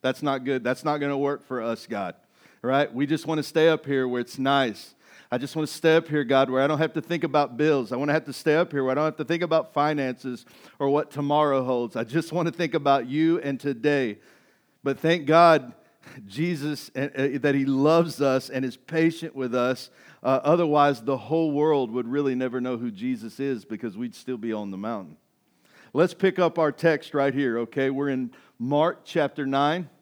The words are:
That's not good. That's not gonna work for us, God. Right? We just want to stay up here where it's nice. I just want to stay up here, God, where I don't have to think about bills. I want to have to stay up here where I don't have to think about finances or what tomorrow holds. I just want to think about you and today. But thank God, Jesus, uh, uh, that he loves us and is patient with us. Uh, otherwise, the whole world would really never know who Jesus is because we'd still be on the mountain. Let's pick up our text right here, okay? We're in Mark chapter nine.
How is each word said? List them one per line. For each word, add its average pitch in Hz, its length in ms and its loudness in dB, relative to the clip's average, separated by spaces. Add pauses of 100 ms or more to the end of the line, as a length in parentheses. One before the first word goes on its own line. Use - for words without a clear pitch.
That's 131 220 -2
not 135 200 -2
good. 131 200 -2
That's 127 200 -4
not 151 140 -2
gonna 143 220 -4
work 143 260 -4
for 127 160 -6
us, 113 240 -6
God. 98 300 -8 (480)
Right? 135 280 2
We 131 140 -2
just 147 220 -2
want 160 100 -2
to 151 60 -4
stay 160 260 4
up 156 160 0
here 135 220 0
where 123 140 -2
it's 120 180 -10
nice. 135 560 0 (360)
I 123 60 -2
just 131 180 -6
want 156 120 -4
to - 60 -10
stay 160 220 4
up 165 120 2
here, 147 160 0
God, 135 260 4
where 127 100 0
I 135 60 4
don't 147 140 0
have 160 140 0
to 165 80 -4
think 170 220 -4
about 143 320 0
bills. 139 360 0
I 123 60 -4
want 143 120 -2
to 147 40 2
have 156 120 0
to 139 80 -10
stay 151 220 0
up 170 160 0
here 139 120 -2
where 131 100 0
I - 20 0
don't 151 100 0
have 156 120 -4
to 156 60 -6
think 165 200 -2
about 160 320 0
finances 135 680 -2 (360)
or 139 100 0
what 147 220 0
tomorrow 143 520 2
holds. 123 320 -2
I 113 80 -4
just 143 300 -4
want 170 140 -2
to 165 40 -4
think 165 220 -4
about 139 320 2
you 160 360 0
and 139 180 -4
today. 135 580 0 (680)
But 135 140 0
thank 160 300 0
God, 156 460 6 (520)
Jesus, 147 680 -4
uh, 139 200 -4
uh, 135 120 0 (140)
that 143 120 2
he 139 120 2
loves 143 560 2
us 131 280 0
and 131 160 -4
is 123 100 -6
patient 165 600 -2
with 127 180 -4
us. 123 380 -2 (320)
Uh, 135 200 2
otherwise, 147 580 4
the 127 160 -2
whole 151 340 0
world 143 400 2
would 120 160 -4
really 135 260 0
never 127 260 -2
know 123 180 -4
who 120 120 -6
Jesus 110 500 -8
is 135 260 -4
because 110 300 -8
we'd 117 200 -10
still 127 220 -8
be 113 140 -6
on 104 200 -6
the 95 60 -10
mountain. 98 380 -8 (800)
Let's 170 220 2
pick 190 240 0
up 170 180 2
our 156 140 2
text - 420 0
right 139 220 2
here, 123 240 0
okay? 135 320 -2
We're 139 180 -2
in 131 220 -4 (260)
Mark 147 480 0
chapter 147 400 -2
nine. 143 440 0 (120)